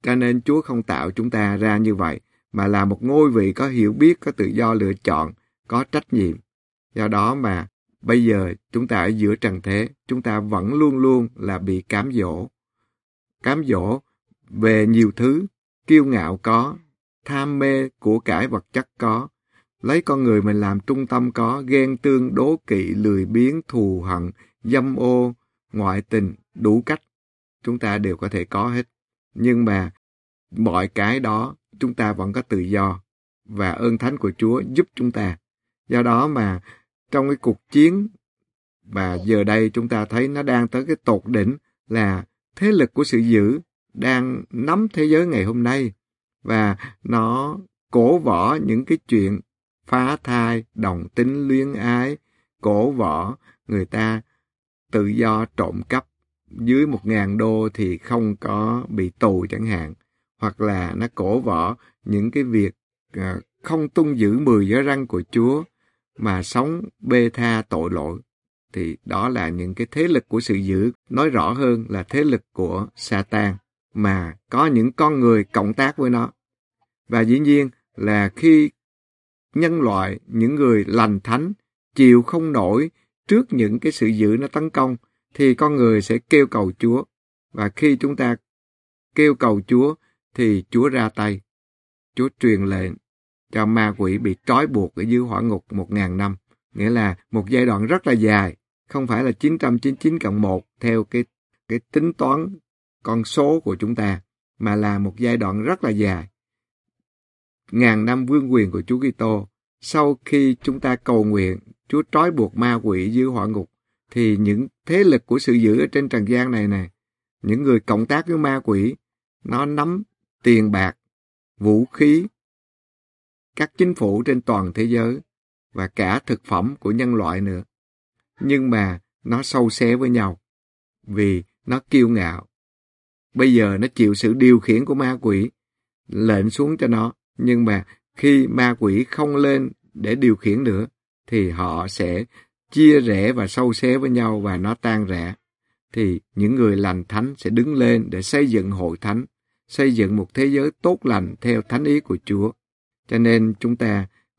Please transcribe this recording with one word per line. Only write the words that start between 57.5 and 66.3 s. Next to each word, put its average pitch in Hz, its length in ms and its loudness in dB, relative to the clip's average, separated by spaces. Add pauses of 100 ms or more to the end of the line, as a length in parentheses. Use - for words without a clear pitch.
thì 90 240 -4
không 110 380 -2
có 110 520 -4
bị 95 300 -4
tù 95 300 0
chẳng 110 180 -6
hạn, 82 280 -6 (460)
hoặc 104 200 -6
là 95 360 -4
nó 110 180 -4
cổ 101 260 -2
võ 98 360 -2 (280)
những 104 260 -2
cái 143 140 -2
việc, 107 300 0 (380)
à, 92 240 -6 (260)
không 156 260 -2
tuân 151 260 0
giữ 110 240 2
mười 113 300 2
giới 127 160 0
răn 139 220 -4
của 87 240 -6
Chúa 131 340 0 (540)
mà 101 240 -2